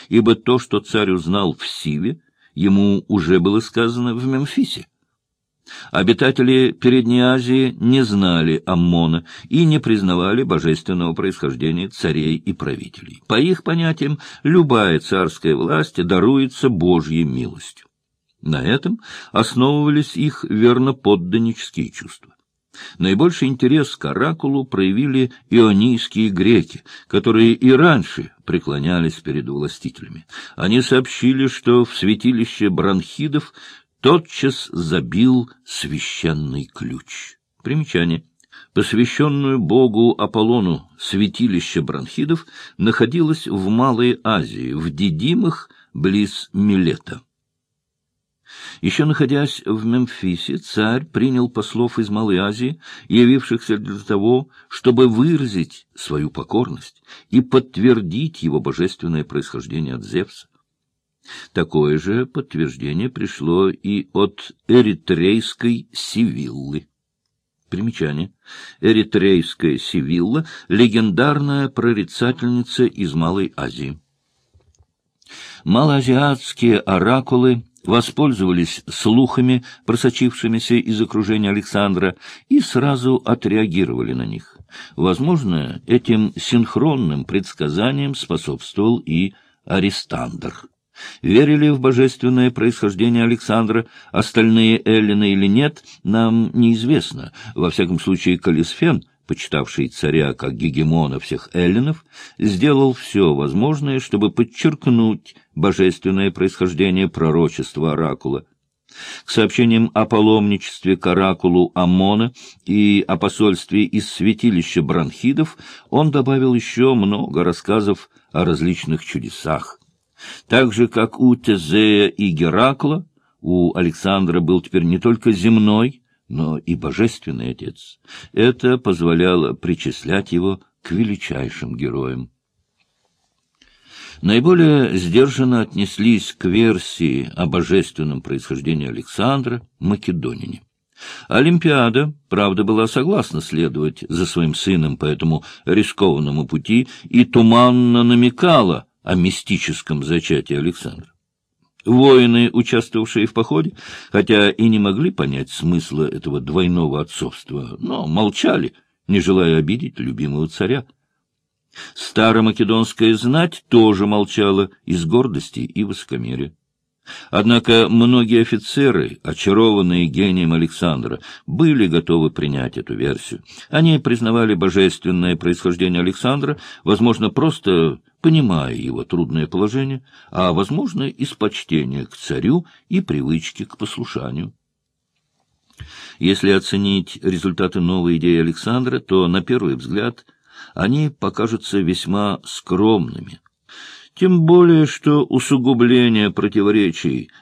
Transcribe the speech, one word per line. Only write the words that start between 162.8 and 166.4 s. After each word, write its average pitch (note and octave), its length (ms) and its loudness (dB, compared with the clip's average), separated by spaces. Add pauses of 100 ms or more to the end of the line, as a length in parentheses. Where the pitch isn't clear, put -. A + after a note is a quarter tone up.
знать C#3+ 560 0
тоже G#2+ 360 6
молчала G2+ 640 2 (160)
из E2+ 220 -2
гордости F#2 540 0
и G2+ 240 -6
высокомерия. C2 680 -8 (800)